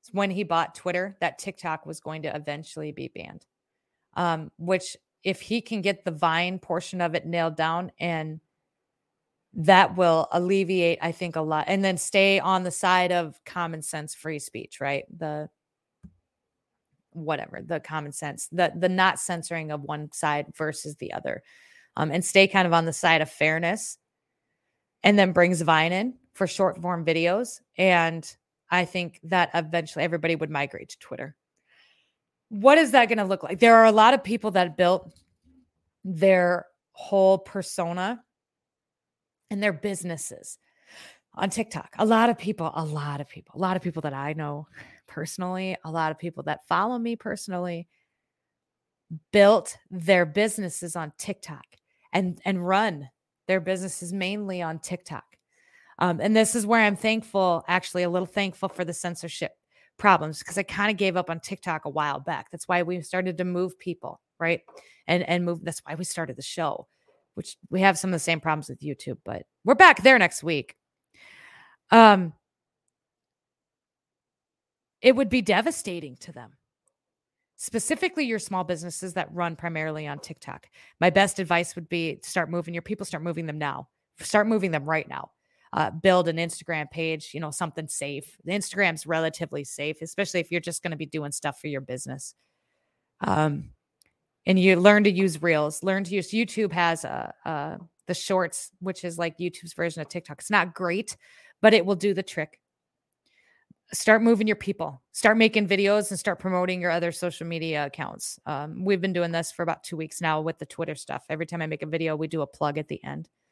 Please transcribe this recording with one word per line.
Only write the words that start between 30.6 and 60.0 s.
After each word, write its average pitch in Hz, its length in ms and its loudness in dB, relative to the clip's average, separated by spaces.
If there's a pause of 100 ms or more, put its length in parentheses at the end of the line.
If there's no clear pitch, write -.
to - 100 -18
Twitter. - 360 -14 (1120)
What 233 280 8
is 302 140 4
that 240 180 6
gonna 220 160 0
look 190 160 -2
like? 175 180 -8
There 226 180 10
are 226 80 12
a 220 60 10
lot 214 220 8
of 277 100 2
people 214 280 -2
that 180 260 2
built 180 340 2 (920)
their 180 640 4 (240)
whole 190 480 4
persona 185 840 -6 (1300)
and 202 140 -4
their 208 100 2
businesses 170 880 -8 (720)
on 196 160 -4
TikTok. 214 480 -8
A - 80 2
lot 226 240 6
of - 80 0
people, 175 380 -6
a 165 80 -4
lot 147 380 -6
of 143 80 -12
people, - 260 -20
a - 40 -12
lot 185 180 0
of 175 40 -4
people 160 200 -6
that 147 120 -4
I 139 200 -6
know 151 340 -8 (400)
personally, 185 760 -6
a 160 80 -10
lot 160 200 -2
of 156 80 -10
people 165 240 -10
that 151 240 -6
follow 214 320 0
me 233 160 -4
personally 180 720 -8 (1400)
built 202 460 6 (120)
their 180 360 2
businesses 190 720 -4
on 160 220 -8
TikTok - 480 -12 (460)
and, 180 320 -2
and 180 240 -2
run 185 420 0 (380)
their 185 140 2
businesses 180 500 -6
mainly 190 500 -4
on 165 180 -6
TikTok. - 560 -12 (640)
Um, 170 200 0
and 214 160 2
this 220 200 4
is 220 100 -2
where 226 160 4
I'm 208 160 4
thankful, 202 720 0
actually 180 360 -2
a 175 60 0
little 180 160 0
thankful 190 440 -4
for - 140 -8
the 170 100 -6
censorship 165 600 -8 (440)
problems, 156 460 2